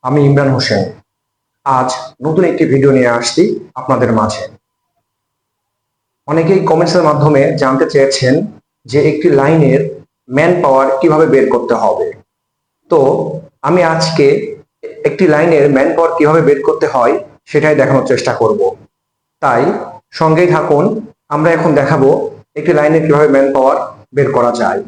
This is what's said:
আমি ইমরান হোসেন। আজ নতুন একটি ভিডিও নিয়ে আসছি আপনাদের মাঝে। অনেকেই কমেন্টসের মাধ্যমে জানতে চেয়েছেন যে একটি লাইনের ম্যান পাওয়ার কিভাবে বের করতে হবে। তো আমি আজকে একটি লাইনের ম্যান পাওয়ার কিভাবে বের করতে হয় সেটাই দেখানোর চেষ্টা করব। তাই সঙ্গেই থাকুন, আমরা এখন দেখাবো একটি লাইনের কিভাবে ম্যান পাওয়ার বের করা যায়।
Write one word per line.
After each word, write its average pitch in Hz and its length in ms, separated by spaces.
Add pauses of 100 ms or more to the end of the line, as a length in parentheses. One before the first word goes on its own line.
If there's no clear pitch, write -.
আমি 139 140 (100)
ইমরান 139 280
হোসেন। 101 260 (840)
আজ 127 220 (380)
নতুন 160 240
একটি - 220
ভিডিও 135 240
নিয়ে 123 220
আসছি 123 240 (380)
আপনাদের 117 380
মাঝে। 107 260 (1800)
অনেকেই 165 400
কমেন্টসের 165 400
মাধ্যমে 147 340 (200)
জানতে 135 300
চেয়েছেন 135 420 (520)
যে 120 120 (120)
একটি - 180 (120)
লাইনের 147 400 (560)
ম্যান 165 160 (100)
পাওয়ার 135 240 (140)
কিভাবে 156 320
বের 131 200
করতে 117 300
হবে। - 240 (840)
তো 165 100 (680)
আমি 175 120 (140)
আজকে 160 320 (840)
একটি 185 160 (100)
লাইনের 156 300 (100)
ম্যান 131 200
পাওয়ার 165 220
কিভাবে 156 320
বের 143 180
করতে 156 280
হয় 123 200 (360)
সেটাই 151 300
দেখানোর 131 300
চেষ্টা 123 300
করব। 107 200 (800)
তাই 123 200 (580)
সঙ্গেই 160 340
থাকুন, 151 300 (500)
আমরা 156 220
এখন 160 140 (100)
দেখাবো 135 280 (500)
একটি 147 200
লাইনের 151 280
কিভাবে 147 280
ম্যান 135 180
পাওয়ার 135 240 (400)
বের 139 200
করা 120 240
যায়। 98 280